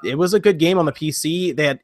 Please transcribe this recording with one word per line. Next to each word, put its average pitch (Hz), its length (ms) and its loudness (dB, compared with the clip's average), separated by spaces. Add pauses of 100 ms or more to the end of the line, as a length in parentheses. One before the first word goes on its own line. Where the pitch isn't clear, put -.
it 120 120 -2
was 180 160 0
a 233 60 2
good 202 180 2
game 170 200 2
on 170 80 2
the 143 80 -2
P 156 180 -6
C. 170 400 -4
They 143 140 -2
had 135 180 -2